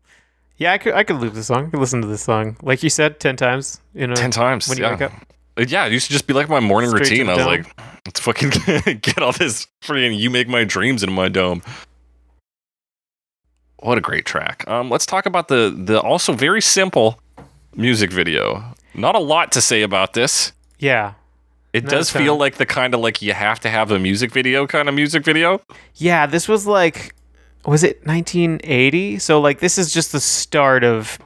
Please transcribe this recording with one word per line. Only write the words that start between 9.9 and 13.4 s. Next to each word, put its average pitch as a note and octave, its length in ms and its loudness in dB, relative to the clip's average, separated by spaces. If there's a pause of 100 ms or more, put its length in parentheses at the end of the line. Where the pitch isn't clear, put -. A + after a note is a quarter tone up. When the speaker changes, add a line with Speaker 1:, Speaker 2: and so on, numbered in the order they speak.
Speaker 2:
You A#2+ 120 0
Make B2 180 0
My A#2+ 160 2
Dreams G#2 400 -2
into F#2+ 100 -2
my F#2 140 0
dome." F2+ 340 0 (2250)